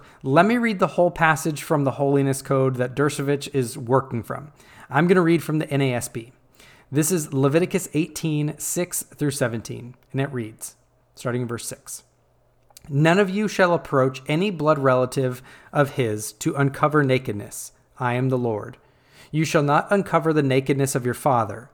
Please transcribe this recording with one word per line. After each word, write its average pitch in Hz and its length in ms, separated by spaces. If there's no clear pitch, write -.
let 147 220
me 233 100
read 226 240
the 185 80
whole 175 240
passage 160 520
from 147 200
the 139 80
Holiness 139 500
Code 131 340
that 123 200
Dershowitz 143 580
is 127 240
working 123 460
from. 131 300
I'm 147 160
gonna 185 160
read 165 220
from 156 160
the - 100
N 139 120
A 131 140
S - 120
B. 117 240
This 156 220
is 151 220
Leviticus 160 600
eighteen, 151 640
six - 460
through - 280
seventeen, 117 640
and 135 80
it 143 100
reads, 113 460
starting 123 280
in 120 80
verse 117 180
six, - 360
"None 156 320
of 196 100
you 202 200
shall 180 240
approach 135 520
any 170 240
blood 151 300
relative 127 640
of 143 220
his 107 380
to - 220
uncover 143 480
nakedness. 127 720
I 123 140
am 127 160
the 127 80
Lord. 117 400
You 156 140
shall 156 180
not 147 300
uncover 170 400
the 151 100
nakedness 135 540
of 120 80
your 123 100
father, 113 600